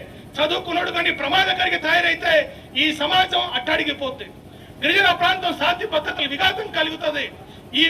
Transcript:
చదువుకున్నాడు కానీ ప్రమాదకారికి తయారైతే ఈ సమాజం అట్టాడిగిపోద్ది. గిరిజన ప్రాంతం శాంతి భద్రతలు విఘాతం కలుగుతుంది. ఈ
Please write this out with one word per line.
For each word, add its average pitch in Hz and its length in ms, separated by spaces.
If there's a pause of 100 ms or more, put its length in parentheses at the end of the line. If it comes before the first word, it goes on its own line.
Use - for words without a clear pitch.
(380)
చదువుకున్నాడు 349 580
కానీ 339 240
ప్రమాదకారికి 359 640
తయారైతే 339 480 (420)
ఈ 285 100 (140)
సమాజం 359 420 (160)
అట్టాడిగిపోద్ది. 294 720 (540)
గిరిజన 370 280 (100)
ప్రాంతం 349 380
శాంతి 349 340
భద్రతలు 302 420
విఘాతం 381 340 (100)
కలుగుతుంది. 311 460 (500)
ఈ 311 160